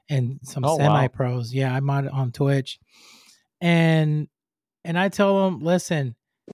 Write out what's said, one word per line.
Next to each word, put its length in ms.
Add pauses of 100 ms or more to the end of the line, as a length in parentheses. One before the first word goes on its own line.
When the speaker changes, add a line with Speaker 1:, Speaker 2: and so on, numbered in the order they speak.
Speaker 1:
and 360
some 220
Speaker 2:
Oh, 120
wow. 300
Speaker 1:
semi-pros. 460
Yeah, 200
I 60
mod 280
on 240
Twitch. 460 (840)
And, 680 (560)
and 140
I 120
tell 360
'em, 140
"Listen, 560 (380)